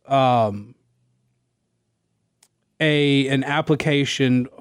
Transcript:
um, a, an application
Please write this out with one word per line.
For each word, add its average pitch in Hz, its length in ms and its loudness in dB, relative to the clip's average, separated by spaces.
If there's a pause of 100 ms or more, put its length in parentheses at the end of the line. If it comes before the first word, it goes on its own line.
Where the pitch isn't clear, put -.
um, 117 680 0 (2000)
a, 143 480 2
an 135 160 -2
application 139 1040 -2 (140)